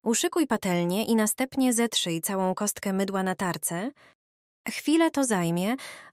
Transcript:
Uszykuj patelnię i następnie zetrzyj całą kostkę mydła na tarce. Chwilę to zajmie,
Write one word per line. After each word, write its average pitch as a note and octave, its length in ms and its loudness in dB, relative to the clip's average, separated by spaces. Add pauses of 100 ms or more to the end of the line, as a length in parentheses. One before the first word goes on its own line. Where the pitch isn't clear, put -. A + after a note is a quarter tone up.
Uszykuj D4+ 420 2
patelnię F#3 580 0
i A3+ 120 2
następnie B3+ 560 0
zetrzyj A3 480 0
całą F#3 340 0
kostkę G3+ 380 -4
mydła F#3+ 300 0
na F#3 120 0
tarce. F3+ 580 -4 (760)
Chwilę D#4+ 420 2
to C#4 140 0
zajmie, F#3 520 0 (360)